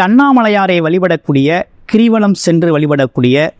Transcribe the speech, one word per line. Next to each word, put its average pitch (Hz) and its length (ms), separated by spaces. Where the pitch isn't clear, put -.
அண்ணாமலையாரை 220 760
வழிபடக்கூடிய, 160 800
கிரிவலம் 220 540
சென்று 170 260
வழிபடக்கூடிய, 143 760